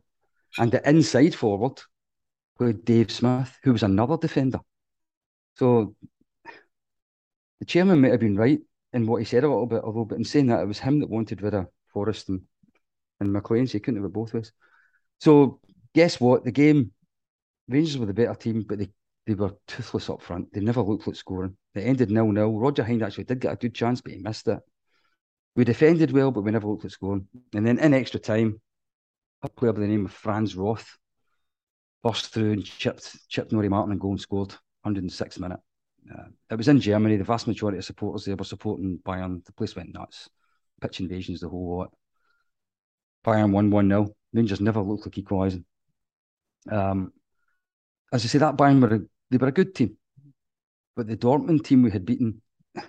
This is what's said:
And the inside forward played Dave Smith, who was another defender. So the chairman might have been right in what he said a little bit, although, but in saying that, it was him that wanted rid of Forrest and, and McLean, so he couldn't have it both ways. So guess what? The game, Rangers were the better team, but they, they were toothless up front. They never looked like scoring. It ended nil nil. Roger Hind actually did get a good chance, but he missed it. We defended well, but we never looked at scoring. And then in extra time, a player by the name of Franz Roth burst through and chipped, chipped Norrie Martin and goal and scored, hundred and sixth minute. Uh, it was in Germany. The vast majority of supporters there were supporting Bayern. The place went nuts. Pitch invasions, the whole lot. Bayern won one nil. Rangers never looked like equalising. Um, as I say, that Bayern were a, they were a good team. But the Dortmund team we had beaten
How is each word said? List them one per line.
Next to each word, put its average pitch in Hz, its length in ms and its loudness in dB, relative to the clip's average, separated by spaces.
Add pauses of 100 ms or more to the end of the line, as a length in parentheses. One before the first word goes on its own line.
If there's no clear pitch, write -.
(580)
And 120 140 2
the 127 160 0
inside 151 460 4
forward 110 440 -2 (760)
played 117 300 -2
Dave 113 260 4
Smith, 127 500 0
who 135 100 4
was 110 100 0
another 104 340 2
defender. 131 440 -2 (960)
So 120 380 2 (1700)
the - 60 -14
chairman 180 340 6
might 131 120 6
have 117 80 4
been 101 180 2
right 135 220 4 (340)
in 120 120 0
what 113 120 0
he 113 80 -6
said 123 180 2
a 151 40 4
little 120 180 0
bit, 110 180 -4
although, 113 220 -6
but - 120 -6
in 117 60 -2
saying 139 220 2
that, 117 160 2
it 98 40 -4
was 101 120 -8
him 143 220 0
that 85 100 -4
wanted 107 320 -6
rid 101 120 -2
of 92 120 -2 (260)
Forrest 101 380 -4
and, 95 100 -4 (800)
and 101 120 -2
McLean, 117 340 -2
so 120 80 -6
he 104 60 -4
couldn't 110 200 -4
have 98 80 -6
it 90 60 -10
both 110 180 -8
ways. 113 180 -8 (680)
So 147 400 6 (340)
guess 165 240 4
what? 123 240 4
The 120 100 -4
game, 143 400 4 (760)
Rangers 143 300 0
were 117 80 -4
the 98 80 -4
better 113 200 0
team, 113 320 -4
but 104 120 -6
they, 98 100 -6 (380)
they 110 80 -2
were 95 200 -4 (120)
toothless - 420 -10
up - 140 -10
front. 85 300 -10
They 104 80 -8
never 117 220 -2
looked 101 240 -4
like 98 100 -8
scoring. 92 400 -10 (180)
It 104 60 -8
ended 120 300 0
nil 110 220 2
nil. 107 260 0
Roger 139 260 0
Hind 113 180 -2
actually 101 220 -8
did 131 160 -6
get 113 120 -4
a - 40 -8
good 117 180 -6
chance, 120 260 -2
but - 120 -16
he - 60 -16
missed 107 300 -10
it. 101 120 0 (960)
We 123 80 4
defended 156 480 4
well, 135 180 4
but 110 120 -2
we 107 80 -2
never 104 180 -2
looked 104 180 -6
at 95 40 -12
scoring. 98 360 -6 (280)
And 107 120 0
then 120 120 2
in 151 140 4
extra 123 280 0
time, 110 400 -2 (840)
a 139 80 -8
player 117 240 0
by 104 60 -6
the 101 80 -2
name 104 180 0
of - 60 -12
Franz 104 440 -4
Roth 104 400 -6 (1040)
burst - 300 -4
through 107 200 0
and 98 120 -4
chipped, - 640 -10
chipped - 240 -8
Norrie 104 160 0
Martin 98 240 0
and 90 80 -4
goal 98 120 -4
and 98 80 -6
scored, 98 340 -8 (300)
hundred 98 180 -4
and 90 100 -8
sixth - 260 -12
minute. 90 220 -10 (500)
Uh, - 180 -20 (220)
it 113 60 -6
was 113 120 -2
in 143 120 6
Germany. 107 360 2
The 95 80 -2
vast 117 220 -4
majority 104 300 -4
of 90 80 -10
supporters - 400 -10
there 98 120 -6
were 95 80 -8
supporting 92 600 -6
Bayern. 92 400 -8
The - 80 -20
place - 240 -8
went 82 160 -14
nuts. - 380 -18 (500)
Pitch - 200 -8
invasions, 92 400 -8
the 85 100 -10
whole 90 280 -8
lot. - 140 -8 (1300)
Bayern 107 260 4
won 101 200 4
one 101 180 4
nil. 104 280 0 (160)
Rangers 107 280 0
never 107 200 0
looked 101 240 -6
like 101 140 -14
equalising. 95 460 -2 (1080)
Um, 95 420 -2 (1000)
as 120 120 0
I 117 40 -4
say, 147 100 2
that 147 180 2
Bayern 139 240 6
were 113 140 4
a, 107 60 0 (300)
they 127 60 4
were 127 120 2
a - 40 0
good 190 220 0
team. - 240 -2 (960)
But 113 140 -8
the 110 80 -6
Dortmund 139 460 2
team 131 200 6
we 117 80 4
had 98 160 -4
beaten 117 340 -2 (480)